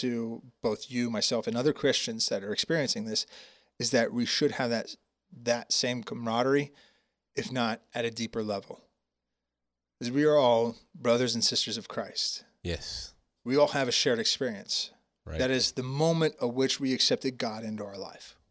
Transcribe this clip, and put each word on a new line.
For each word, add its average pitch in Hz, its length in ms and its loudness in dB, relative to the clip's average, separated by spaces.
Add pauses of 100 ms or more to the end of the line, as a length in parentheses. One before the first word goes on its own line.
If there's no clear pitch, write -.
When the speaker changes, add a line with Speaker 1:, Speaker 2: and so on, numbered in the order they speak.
Speaker 1:
to 117 400 -2 (220)
both 107 260 -2
you, 123 220 0
myself, 113 340 0
and 113 100 -2
other 139 180 2
Christians 123 560 0
that 98 140 -4
are 104 80 -4
experiencing 120 540 -2
this, 110 220 -4 (500)
is 120 140 -4
that 117 200 4
we 120 140 -2
should - 280 2
have 123 180 -2
that, - 240 -4 (480)
that 117 280 0
same 123 300 0
camaraderie, 123 720 0 (600)
if - 160 -4
not 117 320 -2 (120)
at 123 100 -2
a 117 80 -2
deeper 113 320 -6
level. 101 380 -6 (1200)
'Cause 120 100 -4
we 143 140 4
are 151 100 6
all 117 400 6 (180)
brothers 120 400 2
and 117 80 -2
sisters 113 360 0
of 107 100 -10
Christ. - 560 -6 (180)
Speaker 2:
Yes. - 520 -8 (320)
Speaker 1:
We 127 100 0
all 147 140 6
have 135 180 0
a 120 60 -2
shared 120 260 2
experience. - 720 -4 (340)
Speaker 2:
Right. 80 140 -4
Speaker 1:
That 131 100 2
is 127 220 0
the 131 120 -6
moment 156 580 2
of 123 140 0
which 135 260 0
we 131 120 0
accepted 127 440 0
God 113 260 -6
into 107 220 -6
our 98 120 -12
life, - 380 -14 (160)